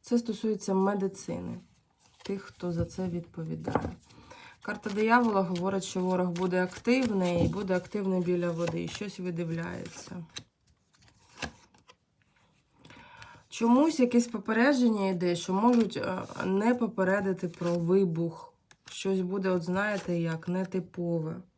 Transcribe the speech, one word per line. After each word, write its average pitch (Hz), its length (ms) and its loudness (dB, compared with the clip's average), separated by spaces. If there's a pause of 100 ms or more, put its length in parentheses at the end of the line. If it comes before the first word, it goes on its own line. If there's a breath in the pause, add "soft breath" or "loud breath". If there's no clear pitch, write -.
Це 240 100 2
стосується 214 560 -2
медицини, 190 840 -2 (640)
тих, 196 200 -6
хто - 300 -8
за 170 120 0
це 185 240 -4
відповідає. 160 840 -4 (720 loud breath)
Карта 208 280 -6
диявола 220 520 4
говорить, 185 420 -2
що - 160 -4
ворог 185 300 2
буде 180 320 0
активний 185 800 2
і 165 40 2
буде 185 280 -2
активний 185 440 -2
біля 175 300 0
води, 165 340 -4
і 170 40 -6
щось 196 320 -10
видивляється. 175 1040 -8 (3250 loud breath)
Чомусь 269 520 4
якесь 240 260 6
попередження 220 840 2
йде, 175 280 0
що 185 180 -4
можуть, 226 420 4
е, 185 260 -4 (220)
не 202 300 2
попередити 190 760 0
про 175 260 -2
вибух. 170 800 2 (360)
Щось 190 300 -2
буде, 190 300 -2
от 180 120 2
знаєте, 185 560 -2
як 165 300 -2
нетипове. 175 880 -2 (220)